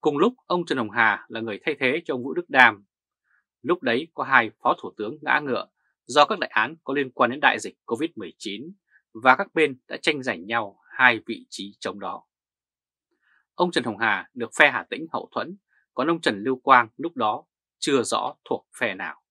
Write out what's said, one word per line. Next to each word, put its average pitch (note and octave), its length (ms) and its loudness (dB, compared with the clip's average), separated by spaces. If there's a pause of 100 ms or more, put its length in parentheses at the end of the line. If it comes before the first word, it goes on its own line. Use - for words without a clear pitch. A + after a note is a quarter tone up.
Cùng D3 160 0
lúc, G#3+ 160 2 (120)
ông F3 200 -2
Trần D3 120 -4
Hồng A2 120 -4
Hà G#2+ 380 2
là A2+ 140 -10
người G#2+ 240 -8
thay D#3 140 -2
thế C3+ 260 0
cho D3 80 -4
ông B2 100 -6
Vũ C3+ 100 -8
Đức F3 160 -8
Đam. A#2+ 360 6 (760)
Lúc E3+ 200 0
đấy C3 320 -2
có C#3+ 100 -6
hai A#2+ 280 2 (100)
Phó A#2 180 2
Thủ F#2+ 180 -12
tướng A2+ 240 -8
ngã C#3+ 220 0
ngựa A#2+ 240 -4 (380)
do C#3+ 200 6
các - 140 -4
đại - 100 -4
án A#2 340 -2
có C#3 100 -6
liên C3+ 180 -2
quan A#2+ 200 2
đến C#3 80 -8
đại B2+ 200 2
dịch - 160 -12 (100)
covid C3+ 300 -4
mười F#2+ 220 -12
chín A2+ 360 -12 (400)
và B2+ 220 4
các - 180 -6
bên C#3+ 340 0
đã - 140 -12
tranh D3 220 -2
giành F#2+ 220 -6
nhau G#2+ 340 -4 (100)
hai A#2+ 360 4
vị G#2+ 240 -12
trí G2+ 300 -14
trống G2 200 -8
đó. G2 240 -12 (1300)
Ông F3+ 160 0
Trần C#3 120 -2
Hồng A2 140 -6
Hà G#2 360 -2
được A#2+ 160 -8 (100)
phe D3 120 6
Hà A#2+ 180 -6
Tĩnh D#3+ 240 -8
hậu - 180 -8
thuẫn, D3+ 260 -8 (360)
còn C3 140 -2
ông E3+ 140 0
Trần G#2+ 220 -2
Lưu B2+ 160 -2
Quang B2 280 6 (100)
lúc E3 180 -8
đó A#2 300 -2 (340)
chưa C#3 240 0
rõ A2+ 320 -4 (100)
thuộc - 220 -6 (120)
phe G#2 160 -4
nào. F2+ 360 -12